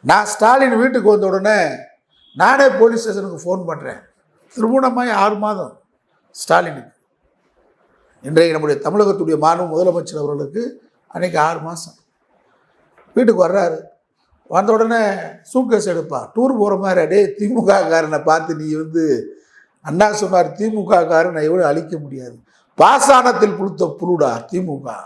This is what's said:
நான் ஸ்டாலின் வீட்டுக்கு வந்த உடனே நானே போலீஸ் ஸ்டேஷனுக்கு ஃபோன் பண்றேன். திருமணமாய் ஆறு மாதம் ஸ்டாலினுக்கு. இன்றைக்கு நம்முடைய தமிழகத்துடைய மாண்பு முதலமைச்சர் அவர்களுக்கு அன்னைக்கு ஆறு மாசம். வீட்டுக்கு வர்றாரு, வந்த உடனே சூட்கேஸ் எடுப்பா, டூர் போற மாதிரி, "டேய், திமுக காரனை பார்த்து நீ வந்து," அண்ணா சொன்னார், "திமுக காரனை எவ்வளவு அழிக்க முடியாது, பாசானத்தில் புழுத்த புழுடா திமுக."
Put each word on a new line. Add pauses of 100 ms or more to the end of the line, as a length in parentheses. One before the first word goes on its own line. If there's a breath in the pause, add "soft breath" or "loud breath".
நான்
ஸ்டாலின்
வீட்டுக்கு
வந்த
உடனே (600)
நானே
போலீஸ்
ஸ்டேஷனுக்கு
ஃபோன்
பண்றேன். (560)
திருமணமாய்
ஆறு
மாதம் (500)
ஸ்டாலினுக்கு. (1300)
இன்றைக்கு
நம்முடைய
தமிழகத்துடைய
மாண்பு
முதலமைச்சர்
அவர்களுக்கு (260)
அன்னைக்கு
ஆறு
மாசம். (1200)
வீட்டுக்கு
வர்றாரு, (680)
வந்த
உடனே (500)
சூட்கேஸ்
எடுப்பா,
டூர்
போற
மாதிரி,
"டேய்,
திமுக
காரனை
பார்த்து
நீ
வந்து," (460 soft breath)
அண்ணா
சொன்னார்,
"திமுக
காரனை
எவ்வளவு
அழிக்க
முடியாது, (380)
பாசானத்தில்
புழுத்த
புழுடா (200)
திமுக." (140)